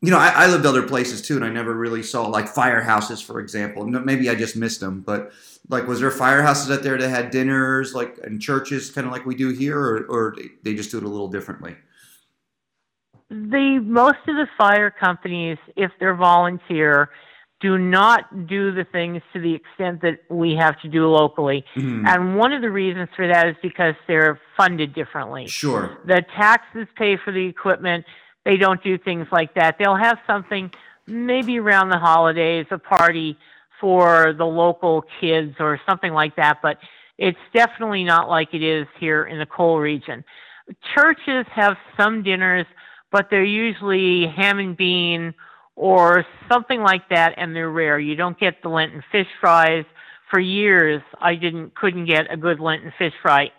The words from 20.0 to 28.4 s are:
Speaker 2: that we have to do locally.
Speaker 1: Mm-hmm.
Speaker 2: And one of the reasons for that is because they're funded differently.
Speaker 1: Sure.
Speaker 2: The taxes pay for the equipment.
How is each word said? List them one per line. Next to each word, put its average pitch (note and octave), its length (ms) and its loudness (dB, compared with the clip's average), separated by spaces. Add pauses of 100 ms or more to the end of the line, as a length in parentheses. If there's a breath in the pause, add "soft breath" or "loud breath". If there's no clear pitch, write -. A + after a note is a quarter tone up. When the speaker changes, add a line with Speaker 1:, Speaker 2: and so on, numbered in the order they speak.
Speaker 2:
that E3 160 -2 (100)
we E3+ 280 -2
have D#3+ 260 2
to E3 60 -14
do D#3+ 180 2
locally. D3 580 2 (120 loud breath)
Speaker 1:
Mm-hmm. B2 300 -4
Speaker 2:
And F#3 300 2
one A#3 160 2
of C#4+ 80 -6
the A#3 100 -4
reasons F#3 460 -4
for F#3+ 100 -2
that E3+ 220 2
is D#3+ 140 -6
because E3+ 320 -2 (120)
they're D#3 320 0 (180)
funded D#3+ 380 0
differently. C3+ 520 -10
Speaker 1:
Sure. A#2 600 -6
Speaker 2:
The F3+ 160 2 (140)
taxes A3 600 2
pay G#3 280 0
for G#3 80 -8
the F#3 140 -2
equipment. F3 580 -2 (400 soft breath)